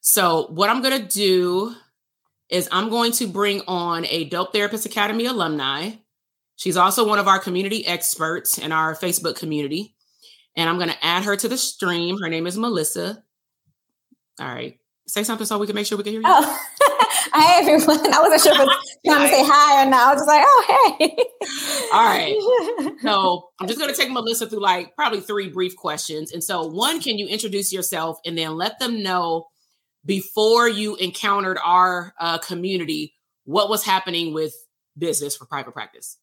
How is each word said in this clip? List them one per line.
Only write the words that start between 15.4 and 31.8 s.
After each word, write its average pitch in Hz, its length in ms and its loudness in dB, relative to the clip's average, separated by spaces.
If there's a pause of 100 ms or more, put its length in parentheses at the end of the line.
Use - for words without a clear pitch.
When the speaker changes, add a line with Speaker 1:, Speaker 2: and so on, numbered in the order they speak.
Speaker 1:
so 214 120 -4
we 208 80 -4
can 208 80 -6
make 208 120 -4
sure 208 120 -4
we 202 60 -6
can 208 80 -6
hear 220 80 -6
you. 220 80 -2
Speaker 2:
Oh. - 300 4 (100)
<laughs> - 0 - (680)
Hi, 330 260 8
everyone. 302 520 4
I 277 80 4
wasn't 320 220 6
sure 294 120 6
if 349 60 4
it 269 60 6
was - 380 -2
Speaker 1:
<laughs> - 20 2
Speaker 2:
time 294 160 6
to 285 60 4
say 269 140 6
Speaker 1:
Hi. 285 80 4
Speaker 2:
hi 285 360 8
or 269 40 2
not. 254 180 6
I 277 40 6
was 285 80 2
just 302 80 0
like, 302 160 8
"Oh, 508 540 6
hey." - 180 2 (720)
<laughs> - 20 -2
Speaker 1:
All 440 120 6
right. 415 1000 0
So 190 460 0 (100)
I'm 185 80 -8
just 233 140 -4
gonna 285 140 -4
take 262 160 -2
Melissa 226 360 -4
through, 214 140 -8
like, 185 340 -2
probably 214 260 -2
three 202 280 -6
brief 180 280 -6
questions. 156 560 -8
And 170 120 -8
so 175 220 -4
one, 240 340 -4
can 233 180 -6
you 202 80 -8
introduce 202 460 -6
yourself 165 540 -6
and 170 100 -8
then 160 200 -6
let 202 220 -6
them 233 240 -6
know 170 440 -2 (580)
before 214 640 2
you 214 280 -4
encountered 190 680 -4
our, 180 560 2